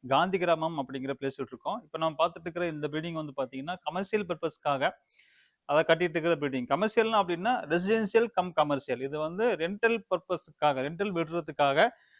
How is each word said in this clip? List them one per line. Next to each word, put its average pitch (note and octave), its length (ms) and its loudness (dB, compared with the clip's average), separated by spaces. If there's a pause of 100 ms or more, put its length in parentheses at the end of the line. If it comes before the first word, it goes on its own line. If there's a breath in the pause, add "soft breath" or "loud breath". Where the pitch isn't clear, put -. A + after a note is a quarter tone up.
காந்தி F3 300 4
கிராமம் E3 400 2
அப்படிங்கிற C3+ 340 -4
பிளேஸ்ல C#3 320 -4
இருக்கோம். C#3 360 -8
இப்ப - 180 -12
நம்ம D#3+ 180 0
பார்த்துட்டு E3+ 300 -2
இருக்கிற F3 220 -4
இந்த D3+ 200 -4
பில்டிங் D#3+ 300 -4
வந்து D3 180 -8
பாத்தீங்கன்னா, C#3 460 -6
கமர்ஷியல் F#3+ 440 -2
பர்பஸ்க்காக D#3 640 -2 (800 soft breath)
அதை D3 140 4
கட்டிட்டு E3 340 2
இருக்கிற E3 200 2
பில்டிங். C3+ 320 -2
கமர்ஷியல்னா A3 520 2
அப்படின்னா, F3+ 320 0 (140)
ரெசிடென்ஷியல் G#3 680 2
கம் F3+ 220 -2
கமர்ஷியல். C3+ 500 0
இது C#3 140 -6
வந்து E3+ 280 -2 (100)
ரெண்டல் G3+ 500 0
பர்பஸ்க்காக, D#3+ 760 0
ரெண்டல் E3+ 320 -4
விடுறதுக்காக D#3 640 0 (420 soft breath)